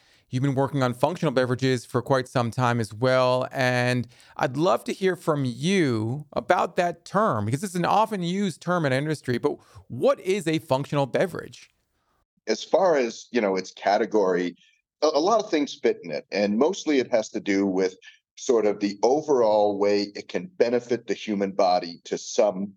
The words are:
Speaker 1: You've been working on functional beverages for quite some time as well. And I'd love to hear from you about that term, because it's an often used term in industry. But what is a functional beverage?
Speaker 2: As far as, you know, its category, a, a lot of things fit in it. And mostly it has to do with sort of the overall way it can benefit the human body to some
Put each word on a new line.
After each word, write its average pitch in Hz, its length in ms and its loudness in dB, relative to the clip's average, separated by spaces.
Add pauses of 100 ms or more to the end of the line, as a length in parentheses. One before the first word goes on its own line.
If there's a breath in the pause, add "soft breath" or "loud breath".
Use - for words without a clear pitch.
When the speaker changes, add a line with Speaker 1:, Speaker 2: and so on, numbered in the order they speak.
(300 soft breath)
Speaker 1:
You've 127 140 -2
been 139 100 0
working 135 300 0
on 123 100 0
functional 151 400 -2
beverages 127 500 0
for - 160 -2
quite 131 280 0
some 117 240 -2
time 120 260 0
as 107 160 -4
well. 127 560 2
And 123 560 0 (300 loud breath)
I'd 135 200 -2
love 190 280 0
to - 80 -6
hear 185 240 0
from 147 280 0
you 127 880 0
about 185 440 0
that 175 280 -2
term, 170 400 0
because 139 200 -2
it's 180 100 -8
an 175 100 -2
often 202 380 0
used 180 380 -4
term 170 260 0
in 131 60 2
industry. 135 460 -2
But 143 180 -2 (320 soft breath)
what 190 320 0
is 185 260 -2
a 160 140 0
functional 139 460 -2
beverage? 135 600 -4 (800)
Speaker 2:
As 110 160 -2
far - 320 4
as, 117 340 -2
you 120 100 0
know, 98 140 2
its 92 160 -4
category, 92 880 2 (440 soft breath)
a, 147 140 2
a 143 60 2
lot 208 240 2
of - 40 -14
things 147 320 -2
fit 113 220 0
in 85 80 -10
it. 73 220 -8
And 101 260 0
mostly 151 400 0
it 113 140 0
has 110 160 0
to 107 120 -8
do 98 260 0
with 92 280 0 (400 loud breath)
sort 110 320 0
of 104 140 0
the 101 240 -2
overall 113 760 2
way 101 380 2
it 98 100 -12
can 92 320 -6
benefit 120 480 0
the 98 80 -2
human 98 380 -4
body 90 500 0
to 90 160 -6
some 101 580 -2